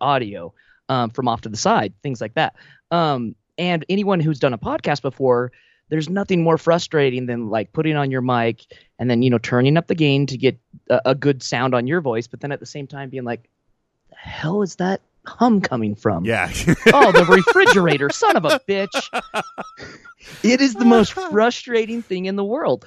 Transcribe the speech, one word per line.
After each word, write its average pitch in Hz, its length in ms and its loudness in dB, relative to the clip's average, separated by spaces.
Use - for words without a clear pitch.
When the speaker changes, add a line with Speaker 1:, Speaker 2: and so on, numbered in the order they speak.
Speaker 1:
audio, 104 520 -4
um, 123 220 0
from 123 180 -4
off 113 120 -4
to 117 80 -14
the 104 80 -10
side, 180 360 0
things 135 160 -8
like 113 140 -10
that. 151 200 -2
Um, 143 420 -2
and 175 300 -2
anyone 196 320 0
who's 151 200 0
done 135 140 2
a 113 40 -6
podcast 208 460 -4
before, 123 500 0
there's 156 200 -4
nothing 190 340 0
more 160 140 4
frustrating 143 680 0
than, 120 220 -4
like, 104 220 -4
putting 156 240 -2
on 143 160 0
your 131 80 -2
mic 117 460 0
and 120 100 -2
then, 120 120 2
you 127 80 4
know, 120 80 2
turning 127 400 2
up 170 100 -2
the - 80 -2
gain 143 320 2
to 135 100 -8
get 123 220 0
a, 123 160 2
a 135 100 2
good 135 260 0
sound 127 320 -4
on 123 140 0
your 170 140 -2
voice, 120 260 -4
but - 140 -18
then 143 100 -8
at 139 80 -8
the 110 60 -16
same 139 220 -14
time 139 220 -14
being 131 140 -10
like, 117 260 -10
"The - 80 -20
hell 196 460 -6
is 175 120 -8
that 185 240 -4
hum 226 360 2
coming 110 340 -4
from?" 95 300 -2
Speaker 2:
Yeah. 101 260 -2
<laughs> - 240 4
Speaker 1:
"Oh, 247 200 6
the 180 160 8
refrigerator, 185 800 4
son 415 260 0
of - 80 2
a 285 240 2
bitch." 196 460 -4
Speaker 2:
<laughs> - 300 -6
Speaker 1:
It 247 160 4
is 269 140 4
the 226 100 -2
most 233 300 6
frustrating 233 880 -2
thing 185 240 -6
in 196 100 -4
the 202 80 -4
world. 208 440 -2